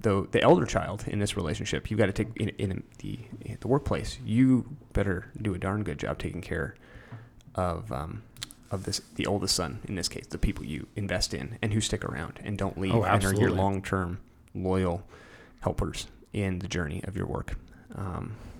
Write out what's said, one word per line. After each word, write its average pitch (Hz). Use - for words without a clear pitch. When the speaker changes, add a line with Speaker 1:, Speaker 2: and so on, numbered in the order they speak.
Speaker 1:
the, 98
the -
elder 165
child 87
in -
this 104
relationship. -
You've 110
gotta 98
take, 110
in, 107
in 98
the, 101
in -
the -
workplace, 113
you 123
better 101
do 104
a 87
darn 98
good 78
job 65
taking 85
care -
of, 90
um, 80
of 95
this, 98
the -
oldest 98
son, 80
in 104
this 90
case, -
the -
people -
you -
invest 95
in 71
and 113
who 110
stick -
around -
and 101
don't 95
leave 95
Speaker 2:
Oh, 113
Speaker 1:
and 95
are 95
your 95
Speaker 2:
absolutely. 95
Speaker 1:
long-term 95
loyal 92
helpers -
in 95
the 95
journey 87
of 95
your 92
work. -
Um, 98